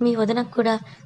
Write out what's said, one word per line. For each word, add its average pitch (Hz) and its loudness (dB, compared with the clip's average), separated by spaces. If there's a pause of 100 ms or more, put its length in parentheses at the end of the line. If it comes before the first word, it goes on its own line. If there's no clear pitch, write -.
మీ 240 4
వదినకు 226 0
కూడా 226 2 (300)